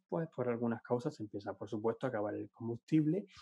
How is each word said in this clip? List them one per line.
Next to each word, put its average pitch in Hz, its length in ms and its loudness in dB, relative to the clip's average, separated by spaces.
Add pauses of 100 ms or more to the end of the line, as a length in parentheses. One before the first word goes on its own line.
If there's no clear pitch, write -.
pues, 170 220 0
por 123 200 -2
algunas 117 340 2
causas 123 320 0
se - 80 -8
empieza, 98 320 -6
por 104 140 -8
supuesto, 113 380 0
a 127 40 0
acabar 104 240 0
el 104 160 -6
combustible, 156 760 0 (140)